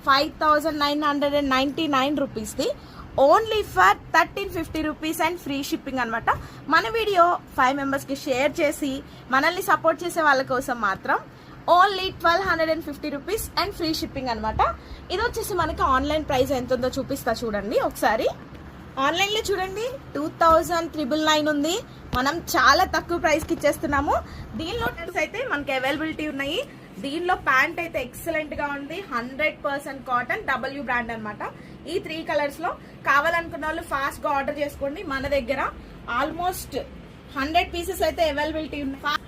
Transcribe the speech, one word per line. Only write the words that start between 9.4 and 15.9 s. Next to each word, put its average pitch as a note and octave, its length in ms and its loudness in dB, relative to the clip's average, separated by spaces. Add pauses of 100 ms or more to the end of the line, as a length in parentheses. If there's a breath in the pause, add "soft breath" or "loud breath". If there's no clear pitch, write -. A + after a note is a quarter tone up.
సపోర్ట్ D#4+ 340 4
చేసే E4+ 240 -2
వాళ్ళ C4+ 140 6 (100)
కోసం B3 260 0 (100)
మాత్రం A#3 300 0 (600 loud breath)
only F#4+ 300 4 (160)
ట్వెల్వ్ F4+ 260 4
హండ్రెడ్ D#4+ 260 2
అండ్ D#4+ 140 -8
ఫిఫ్టీ C#4+ 260 -6
రూపీస్ E4+ 300 -4 (160)
and G4 180 -2
free D#4+ 220 0
shipping C4 320 -6
అనమాట. A3 280 -2 (520 loud breath)
ఇది F#4 140 0
వచ్చేసి G#4+ 360 -4
మనకి D#4+ 220 0 (100)